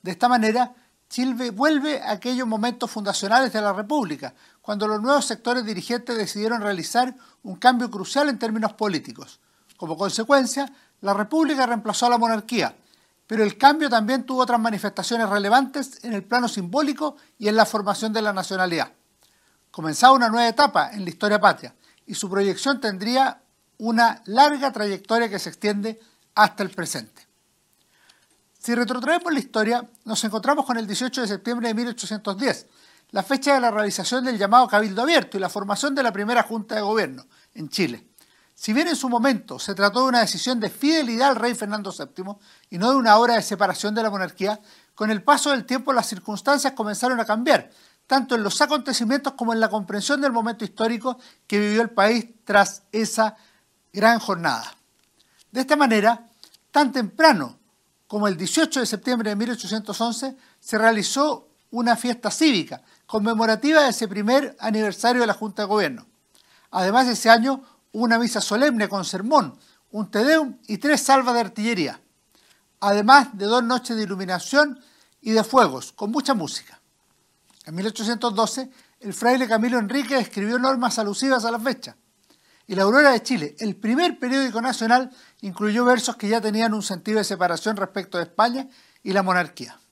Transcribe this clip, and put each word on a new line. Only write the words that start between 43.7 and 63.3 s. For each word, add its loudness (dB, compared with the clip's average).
de 0
la 0
monarquía, -4
con -2
el -2
paso 2
del -2
tiempo -4
las 0
circunstancias -2
comenzaron -4
a -2
cambiar, 0
tanto 0
en 0
los -4
acontecimientos -2
como -4
en 0
la 2
comprensión -4
del 0
momento -4
histórico -4
que 0
vivió 2
el -2
país 2
tras 2
esa -2
gran 4
jornada. -4
De -4
esta 2
manera, 2
tan 2
temprano 2
como -2
el 0
dieciocho 0
de 0
septiembre -2
de -4
mil -4
ochocientos -6
once, -4
se -4
realizó 2
una 2
fiesta -4
cívica 0
conmemorativa 2